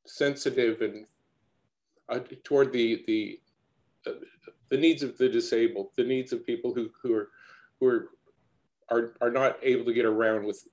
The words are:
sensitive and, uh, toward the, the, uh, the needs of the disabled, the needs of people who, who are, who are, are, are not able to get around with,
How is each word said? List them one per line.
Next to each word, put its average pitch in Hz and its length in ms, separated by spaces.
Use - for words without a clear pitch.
sensitive 123 800
and, 107 240
uh, 120 100
toward 139 280
the, 113 340
the, 107 340
uh, - 60
the 135 80
needs 156 260
of 127 140
the 127 120
disabled, 117 680
the 120 80
needs 131 280
of - 120
people 117 300
who, 117 160
who 117 120
are, 104 140
who 131 60
are, 120 220
are, 117 300
are 120 100
not 131 320
able 123 220
to 117 100
get 120 100
around 110 400
with, 104 280